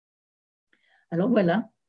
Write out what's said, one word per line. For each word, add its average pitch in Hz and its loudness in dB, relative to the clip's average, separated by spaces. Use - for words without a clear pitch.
Alors 180 -2
voilà, 214 0